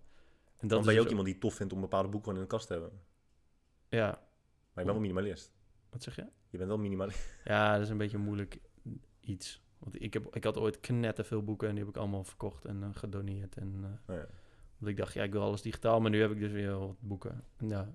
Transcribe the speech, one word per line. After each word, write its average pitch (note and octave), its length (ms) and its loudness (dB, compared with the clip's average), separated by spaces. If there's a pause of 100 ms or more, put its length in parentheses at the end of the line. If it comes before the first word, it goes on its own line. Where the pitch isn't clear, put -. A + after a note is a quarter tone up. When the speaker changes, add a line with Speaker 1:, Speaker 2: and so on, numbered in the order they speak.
(580)
Speaker 1:
En G#2+ 100 -4
dat - 20 0
Speaker 2:
Dan A2 100 6
ben G#2+ 100 6
Speaker 1:
is A2 40 10
Speaker 2:
je A2 60 10
ook A#2 40 8
Speaker 1:
zo - 60 4
Speaker 2:
iemand G2+ 160 2
die F#2+ 80 0
het F#2 100 -4
tof G#2+ 120 2
vindt F#2+ 180 -4
om F#2+ 80 -2
bepaalde F#2+ 280 2
boeken G#2 200 -4
gewoon F#2+ 140 -2
in F#2+ 60 -8
de A2+ 60 0
kast G#2+ 120 -4
te - 60 -4
hebben. E2+ 180 -4 (960)
Speaker 1:
Ja. A2+ 180 4
Speaker 2:
Maar - 120 -4 (480)
ik - 60 -20
ben F2+ 120 -2
wel G#2 140 2
minimalist. F#2+ 520 -2 (380)
Speaker 1:
Wat - 140 -10
zeg - 120 -10
je? - 100 -8 (240)
Speaker 2:
Je - 80 -8
bent F#2 120 -2
wel G#2+ 80 2
minimalist. G2 420 -2 (180)
<laughs> - 60 -20
Speaker 1:
Ja, G#2 300 4
dat G#2 80 4
is G#2+ 80 0
een G#2+ 80 -2
beetje G#2+ 200 0
moeilijk G2+ 420 -4 (600)
iets. - 420 -8 (160)
Want - 240 -12
ik G#2+ 120 -6
heb, G#2+ 220 -4
ik A2 80 -2
had A2 140 2
ooit G#2+ 220 0
knetterveel A2+ 640 0
boeken G#2+ 240 0
en G#2 80 0
die G#2 80 -2
heb G2+ 100 -8
ik - 60 -6
allemaal G2+ 240 -2
verkocht - 420 -8
en, G2+ 180 -4
eh, G2+ 100 -4
gedoneerd. G2 640 -6
En, G2 260 -6
eh, F#2+ 320 -8
Speaker 2:
Oh D#2 60 -4
ja. - 60 -10 (500)
Speaker 1:
want G#2+ 140 -2
ik G2+ 60 -2
dacht, G2 160 -4
"Ja, G#2+ 100 0
ik G2+ 80 0
wil G#2 100 2
alles G#2 200 0
digitaal," A2+ 400 4
maar A2 100 6
nu G#2+ 100 6
heb G#2+ 100 6
ik G#2+ 80 -2
dus G#2 120 0
weer G2+ 280 -2
wat G2 200 -4
boeken. G2 440 -6 (140)
En A2 120 -4
ja, G2+ 120 0 (140)